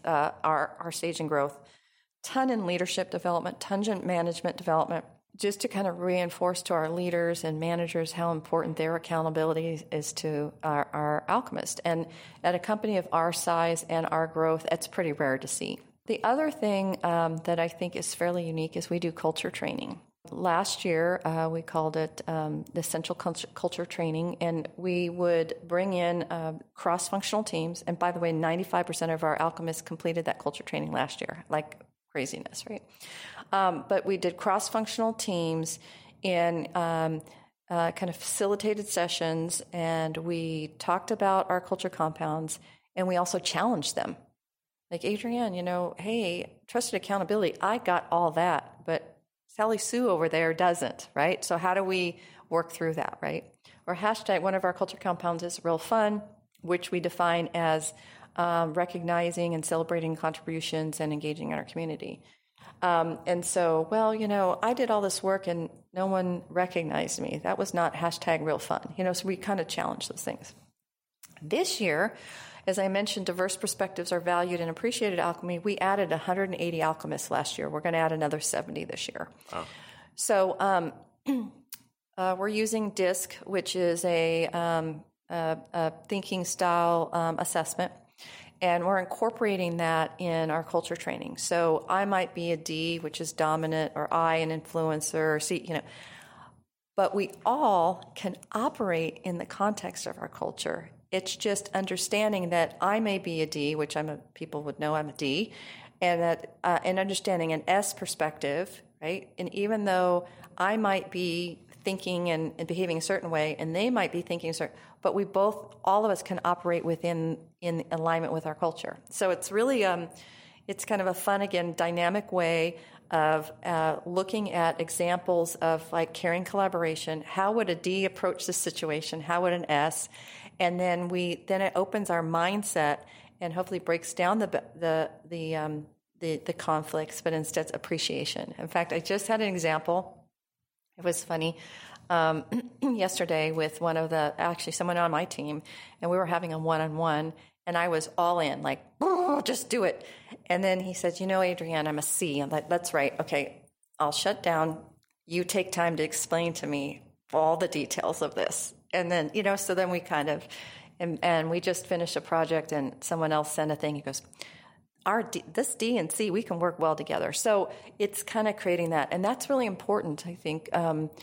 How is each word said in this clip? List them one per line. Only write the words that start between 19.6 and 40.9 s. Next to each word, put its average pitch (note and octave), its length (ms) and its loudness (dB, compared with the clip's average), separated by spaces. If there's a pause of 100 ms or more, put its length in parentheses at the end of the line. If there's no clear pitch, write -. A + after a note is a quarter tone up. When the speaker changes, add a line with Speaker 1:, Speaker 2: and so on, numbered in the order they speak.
Speaker 1:
Last F3+ 540 0
year, F3 400 2
uh, D#3+ 260 0
we E3 100 -4
called D#3+ 360 0
it, D#3+ 300 -4
um, D#3 360 -2 (100)
the E3+ 60 -2
Essential E3 360 -4
Culture, - 380 -4
Culture - 320 -4
Training, E3+ 540 -2
and E3 380 -2
we F3 320 0
would E3+ 460 2 (120)
bring F#3 260 0
in, F3 300 2
uh, E3 300 -4 (200)
cross-functional G3 720 0
teams. E3+ 420 -4
And F3 140 -2
by F3 120 2
the F3 80 -4
way, E3+ 120 2
ninety-five E3 540 0
percent E3 260 -2
of D#3+ 120 -2
our D#3 180 2
alchemists E3 400 -2
completed E3 440 -4
that - 140 -2
culture - 240 -6
training D3+ 300 -4
last C#3 260 -2
year, - 300 -10
like D3+ 320 -4 (280)
craziness, - 600 -6
right? G#3 140 -12 (680)
Um, F#3 380 4
but F#3+ 160 4
we F#3+ 120 2
did F3 200 0
cross-functional A3 760 0
teams E3 640 -2 (420)
in, E3+ 540 2
um, D#3+ 460 0 (480)
uh, E3+ 220 2
kind F3+ 180 -4
of E3+ 60 -6
facilitated G#3 720 0
sessions, E3 760 0 (120)
and E3 440 0
we D#3+ 520 -4 (100)
talked F3+ 320 0